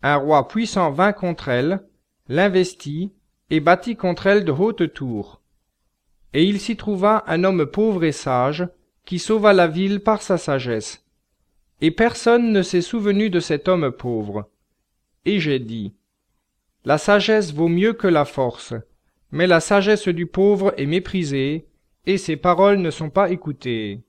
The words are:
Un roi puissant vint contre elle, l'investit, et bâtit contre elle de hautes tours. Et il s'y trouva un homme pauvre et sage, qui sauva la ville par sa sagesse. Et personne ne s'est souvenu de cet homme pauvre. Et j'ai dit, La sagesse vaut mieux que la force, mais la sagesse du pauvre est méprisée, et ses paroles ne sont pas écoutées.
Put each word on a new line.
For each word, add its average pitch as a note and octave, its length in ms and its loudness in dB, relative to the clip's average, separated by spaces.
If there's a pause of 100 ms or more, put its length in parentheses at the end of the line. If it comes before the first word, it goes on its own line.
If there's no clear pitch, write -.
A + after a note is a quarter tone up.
Un C#3+ 160 2
roi C#3+ 320 2
puissant G3+ 420 -2
vint F#3 220 2
contre F3 340 -6
elle, C#3+ 400 -2 (400)
l'investit, F3+ 880 -2 (400)
et D#3+ 60 2
bâtit F#3 360 2
contre - 300 -4
elle G3+ 200 2
de D#3+ 60 -2
hautes E3+ 440 -2
tours. A2+ 440 -8 (920)
Et D3 100 2
il G3+ 160 0
s'y A3+ 160 -6
trouva G#3 520 0
un E3+ 160 0
homme F#3 240 0
pauvre G3+ 360 0
et D#3 80 0
sage, C#3 560 -2 (380)
qui F3 140 -6
sauva G#3+ 340 4
la F3+ 140 6
ville F#3+ 320 -2
par G#3 240 -2
sa F3+ 160 -2
sagesse. B2 680 -6 (760)
Et D#3+ 120 2
personne A#3 600 2
ne G3+ 120 2
s'est F3+ 180 0
souvenu G#3 480 0
de F3 100 2
cet D3 280 -4
homme E3+ 240 2
pauvre. G#2+ 580 -6 (760)
Et G3 140 0
j'ai D3 200 -2
dit, A2 340 -8 (920)
La C#3+ 140 0
sagesse G3+ 560 2
vaut D#3+ 140 0
mieux F#3 260 2
que G#3+ 140 -2
la D#3+ 180 4
force, B2+ 480 -4 (580)
mais D#3 140 0
la F3 140 4
sagesse G#3 480 0
du E3+ 180 -2
pauvre G3 520 2
est C#3 100 -2
méprisée, D#3 800 -4 (400)
et F#3+ 100 0
ses D#3+ 200 -4
paroles F#3+ 420 4
ne F3 100 0
sont D3+ 220 -8
pas F#3+ 180 2
écoutées. A#2+ 800 -6